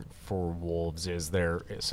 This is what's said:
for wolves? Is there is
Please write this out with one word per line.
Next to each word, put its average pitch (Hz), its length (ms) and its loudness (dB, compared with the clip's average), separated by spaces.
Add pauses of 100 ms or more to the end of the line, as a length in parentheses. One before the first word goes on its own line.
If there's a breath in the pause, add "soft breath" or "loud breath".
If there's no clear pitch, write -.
(260)
for 90 260 0
wolves? 85 560 0
Is 85 240 -2
there 87 360 4
is - 260 -4